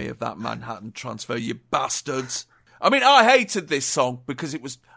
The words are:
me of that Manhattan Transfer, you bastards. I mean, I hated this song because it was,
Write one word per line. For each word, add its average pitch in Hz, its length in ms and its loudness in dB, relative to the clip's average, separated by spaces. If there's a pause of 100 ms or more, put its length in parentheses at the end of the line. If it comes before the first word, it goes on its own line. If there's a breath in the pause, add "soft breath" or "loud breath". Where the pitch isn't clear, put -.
me - 40 -8
of 117 100 -12
that 117 200 -8
Manhattan 113 540 -10
Transfer, 120 440 -10
you 117 180 -6
bastards. 131 920 -6 (340 soft breath)
I 196 100 2
mean, 262 120 4
I 262 260 8
hated 220 400 2
this 139 180 -2
song 127 400 0
because 139 280 -6
it 123 80 -10
was, 131 160 -12 (180 soft breath)